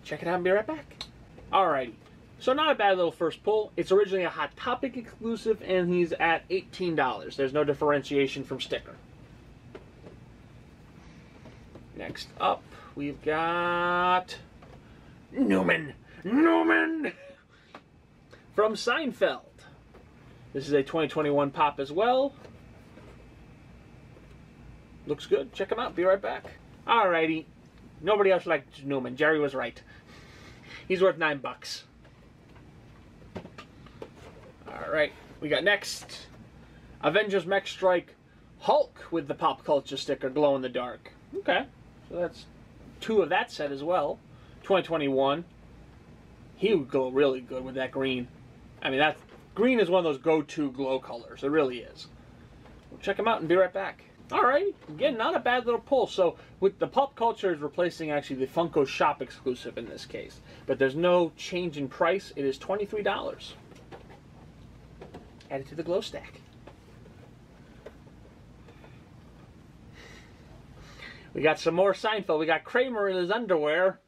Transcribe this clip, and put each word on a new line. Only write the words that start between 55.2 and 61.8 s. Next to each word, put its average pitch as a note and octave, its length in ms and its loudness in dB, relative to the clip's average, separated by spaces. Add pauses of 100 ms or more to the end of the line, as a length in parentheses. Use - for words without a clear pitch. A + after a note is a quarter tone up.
a D#4+ 40 0
bad B3 260 0
little A#3 140 0
pull. A#3 280 2
So F3 300 0 (220)
with F#3+ 200 0
the D#3 80 0
Pop - 280 0
Culture G#3+ 380 0
is D3 60 -6
replacing D#3+ 500 -4
actually C#3+ 280 -4
the C3 100 -2
Funko D#3 400 2
Shop - 340 0
exclusive B2 560 -8
in A#2 80 -8
this - 180 -14
case, - 380 -14 (240)
but C3+ 140 -2
there's C3+ 160 4
no F3 400 4
change F3 420 -6
in C#3 100 -4